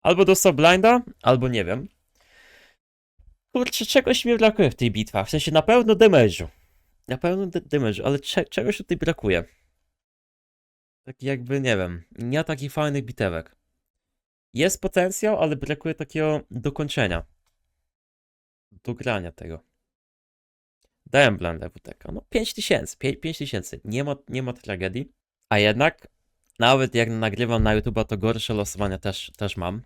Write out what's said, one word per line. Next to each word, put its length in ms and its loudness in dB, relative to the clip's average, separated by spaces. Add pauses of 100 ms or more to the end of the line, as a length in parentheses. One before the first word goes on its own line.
Albo 240 4
dostał 280 4
blinda, 480 6 (200)
albo 260 2
nie 180 -2
wiem. 240 -6 (1600)
Kurczę, 340 -2
czegoś 400 2
mi 120 2
brakuje 340 4
w 40 -12
tej 160 0
bitwach. 360 -4
W 20 -14
sensie 220 -2
na 100 6
pewno 340 4
damage'u. 520 6 (600)
Na 100 -4
pewno 300 -2
de-, 140 -6
damage'u, 440 -2
ale 140 0
cze-, 260 -4
czegoś 320 -4
tutaj 200 -6
brakuje. 460 -2 (1600)
Tak 200 -18
jakby, 380 -4
nie 160 2
wiem, 340 -4
nie 260 -4
ma 60 0
takich 280 -6
fajnych 340 -2
bitewek. 500 -6 (960)
Jest 280 0
potencjał, 600 -2
ale 140 0
brakuje 400 -6
takiego 460 -4 (100)
dokończenia. 720 -4 (1500)
Dogrania 600 -6
tego. 320 -16 (1400)
Dałem 320 4
blinda 320 -8
W 100 -20
T 140 -20
K. 180 -16
No 100 -12
pięć 320 -6
tysięcy, 440 -4
pie-, 180 -4
pięć 220 -10
tysięcy. 480 -10
Nie 180 -4
ma, 120 -4 (120)
nie 160 -8
ma 100 -8
tragedii. 600 -10 (360)
A 100 2
jednak, 480 2 (520)
nawet 360 4
jak 140 2
nagrywam 540 0
na 140 4
YouTube'a, 280 -2
to 120 -6
gorsze 360 -2
losowania 440 -4
też, 400 -8
też 200 -6
mam. 280 -6